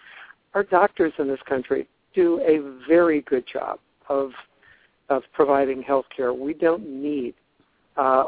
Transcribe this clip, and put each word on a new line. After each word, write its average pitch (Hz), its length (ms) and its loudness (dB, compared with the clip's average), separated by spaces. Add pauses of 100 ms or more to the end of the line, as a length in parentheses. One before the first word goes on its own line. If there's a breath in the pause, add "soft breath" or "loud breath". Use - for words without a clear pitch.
(540 loud breath)
our 202 100 0
doctors 175 540 0
in 143 100 -2
this 135 200 -4
country 135 400 -4 (260)
do 175 280 2
a 139 460 0
very 165 340 4
good 127 300 -2
job - 280 -8 (280)
of, 139 240 -2 (800 soft breath)
of 156 140 -2 (100)
providing 139 480 2
health 135 240 -2 (100)
care. 127 180 -2
We 135 200 -6
don't 170 340 0
need, 139 460 -8 (640)
uh, 135 300 2